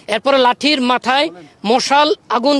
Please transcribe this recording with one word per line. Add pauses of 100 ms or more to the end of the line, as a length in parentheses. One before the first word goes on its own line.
(140)
এরপরে (100)
লাঠির (120)
মাথায় (420)
মশাল (280)
আগুন